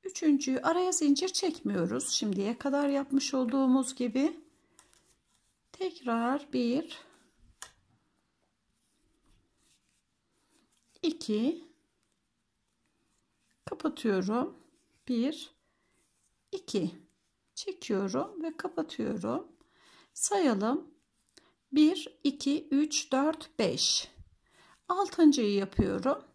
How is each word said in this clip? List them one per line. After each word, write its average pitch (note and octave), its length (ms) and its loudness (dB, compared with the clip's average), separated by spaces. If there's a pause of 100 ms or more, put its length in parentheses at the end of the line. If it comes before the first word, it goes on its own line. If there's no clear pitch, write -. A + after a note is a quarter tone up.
Üçüncüyü C#4+ 540 2
araya F4 320 0
zincir D#4 380 2
çekmiyoruz. G#3 800 -2
Şimdiye G#3 480 -2
kadar C#4+ 320 0
yapmış C#4 440 -2
olduğumuz C4 640 2
gibi. B3+ 440 -2 (1300)
Tekrar B3+ 800 -4
bir, B3+ 440 -2 (4000)
iki, C4+ 640 -2 (2000)
kapatıyorum. G#3+ 920 -2 (520)
Bir, B3+ 480 -4 (960)
iki, G#3 400 -4 (640)
çekiyorum D4 880 -6
ve D#4+ 140 -8
kapatıyorum. A#3 880 -6 (680)
Sayalım. C4 720 0 (840)
Bir, D4+ 520 4
iki, C#4+ 480 0
üç, D4+ 400 0
dört, C4 480 -2
beş. - 520 0 (760)
Altıncıyı D#4 680 6
yapıyorum. G3 720 0 (120)